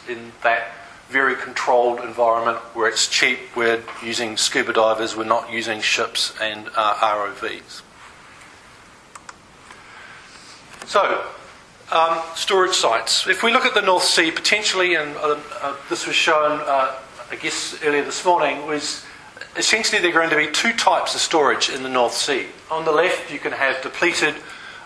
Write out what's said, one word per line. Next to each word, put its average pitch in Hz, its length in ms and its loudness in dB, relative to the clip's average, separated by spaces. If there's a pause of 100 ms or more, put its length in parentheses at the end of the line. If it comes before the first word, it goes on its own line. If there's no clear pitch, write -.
in 117 260 -10 (100)
that 117 320 0 (340)
very 135 280 0
controlled 123 640 0
environment 117 560 2 (180)
where 113 140 0
it's - 180 0
cheap. 127 320 0 (160)
We're 117 280 2 (200)
using 113 340 -4
scuba 117 360 0
divers, 110 420 2
we're 110 100 -4
not 117 280 0
using 110 300 -4
ships - 580 -2
and, 107 340 -6
uh, 107 260 2
R 104 280 2
O 98 40 -8
Vs. 98 500 -10 (3000)
So, 190 360 2 (720)
um, 165 260 4 (160)
storage 185 380 2
sites. - 540 2
If 185 160 0
we 233 100 2
look 254 140 4
at 254 80 0
the 208 80 2
North 185 220 4
Sea 165 260 2
potentially, 185 640 0
and, 147 240 -2
uh, 147 180 0 (240)
uh, 139 140 -4 (160)
this - 160 -4
was 151 100 -2
shown, 151 460 4
uh, 135 300 2 (380)
I 123 60 -10
guess, - 480 -6
earlier 147 180 2
this 127 220 -6
morning, 151 420 2
was 151 380 -4 (520)
essentially 220 440 2
there 175 100 4
are 165 40 2
going 165 160 4
to 151 60 2
be 151 140 2
two 233 220 2
types - 420 2
of 127 60 -2
storage 135 480 2
in 131 140 -6
the 131 80 -6
North 123 240 2
Sea. 110 320 -2 (240)
On 160 160 -4
the 156 60 4
left, 165 380 0
you 143 80 -8
can 143 140 -4
have 131 300 0
depleted, 160 520 0 (520)